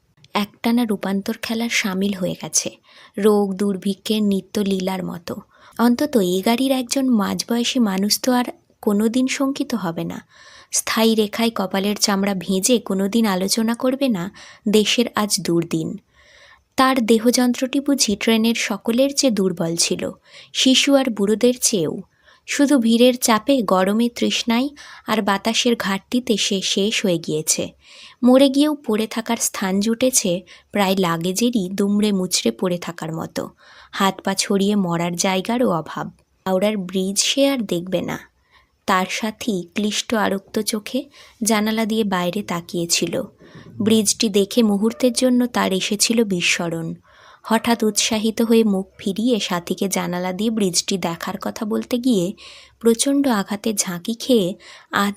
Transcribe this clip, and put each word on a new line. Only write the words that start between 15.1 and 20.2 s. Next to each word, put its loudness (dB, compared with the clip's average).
আজ 0
দুর্দিন। -2
তার 2
দেহযন্ত্রটি 2
বুঝি 0
ট্রেনের 2
সকলের 0
চেয়ে 2
দুর্বল 0
ছিল, -2